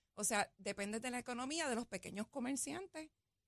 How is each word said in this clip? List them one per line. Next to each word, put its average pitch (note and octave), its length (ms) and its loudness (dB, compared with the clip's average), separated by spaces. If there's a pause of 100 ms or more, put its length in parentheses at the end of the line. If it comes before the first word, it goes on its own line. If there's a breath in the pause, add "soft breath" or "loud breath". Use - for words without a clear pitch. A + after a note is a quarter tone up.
(160)
o G#3+ 80 -2
sea, G#3 340 4
depende G3+ 420 -2
de B3 120 -2
la B3 80 -2
economía C4 500 0
de A#3 60 4
los A#3+ 100 0
pequeños - 420 -4
comerciantes D4 840 -4 (360)